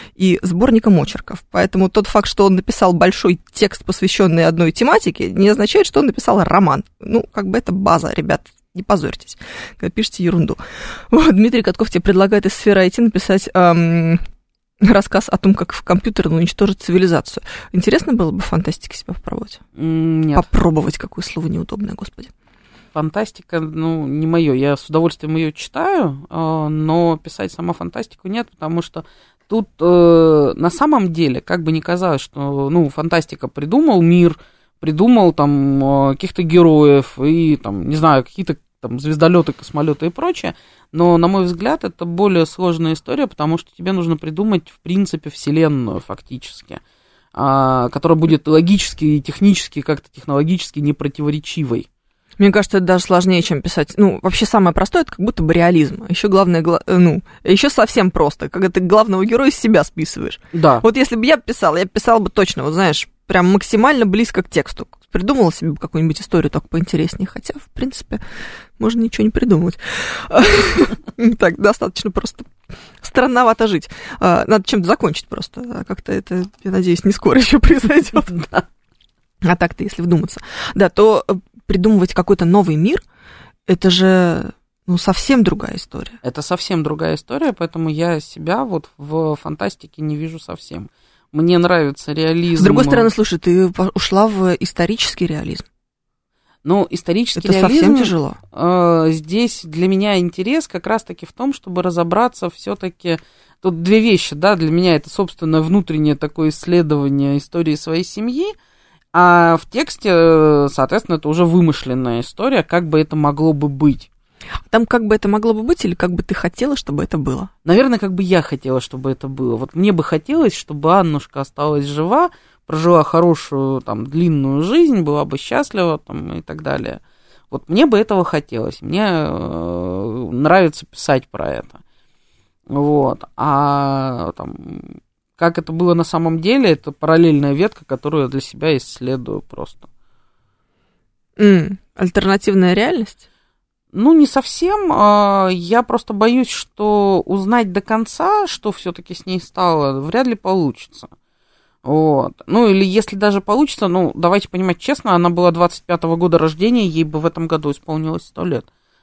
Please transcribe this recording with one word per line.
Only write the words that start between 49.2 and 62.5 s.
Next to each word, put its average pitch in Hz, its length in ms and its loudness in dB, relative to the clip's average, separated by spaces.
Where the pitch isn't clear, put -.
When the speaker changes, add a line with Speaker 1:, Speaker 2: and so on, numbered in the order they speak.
Speaker 2:
технически, 185 580 0
как-то 143 340 -6
технологически 147 640 -2
непротиворечивой. 147 1080 -4
Speaker 1:
Мне 202 120 6
кажется, 202 280 2
это 185 80 0
даже 180 180 2
сложнее, 180 380 2
чем 156 180 -2
писать. 165 380 -4
Ну, 202 240 4
вообще 185 240 0
самое 190 280 2
простое — 320 280 0
это - 100 -8
как - 80 -10
будто 202 220 -4
бы 160 100 2
реализм. 170 560 2
А - 20 -2
ещё 202 200 -2
главное — 180 320 2
гла-, 170 240 0
э, 185 100 2
ну, 175 260 4
ещё 202 240 4
совсем 220 420 2
просто — - 380 -2
когда 190 220 -2
ты 180 100 -2
главного 190 440 2
героя 233 260 2
из - 60 2
себя 214 280 2
списываешь. - 560 -8
Speaker 2:
Да. 151 260 4
Speaker 1:
Вот 220 160 2
если 247 180 0
бы 226 120 -2
я 302 100 4
писала, 196 400 -2
я 180 80 0
писала 220 360 0
бы 185 100 -4
точно, 180 340 -2